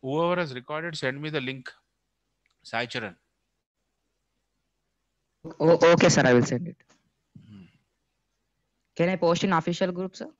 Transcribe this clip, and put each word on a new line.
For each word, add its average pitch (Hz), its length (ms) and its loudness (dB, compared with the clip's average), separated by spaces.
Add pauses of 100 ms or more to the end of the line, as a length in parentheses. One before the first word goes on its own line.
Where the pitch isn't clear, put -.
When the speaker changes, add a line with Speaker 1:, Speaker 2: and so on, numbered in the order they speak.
Speaker 1:
Whoever 165 380 -2
has 147 140 -6
recorded, 156 420 -10
send 139 240 -4
me 151 100 -8
the 151 100 -4
link. 131 300 -10 (920)
Sai 117 240 -6
Charan. 110 300 -10 (2500)
Speaker 2:
O-, 165 340 6
okay, 170 160 6
sir, 151 160 4
I 127 100 6
will 120 100 6
send 127 240 -6
it. - 80 -16 (720)
Speaker 1:
Hmm. 101 160 -20 (1300)
Speaker 2:
Can 170 140 0
I 185 80 -2
post 175 280 0
in 190 80 0
official 175 400 -2
group, 185 220 -10
sir? - 140 -14 (120)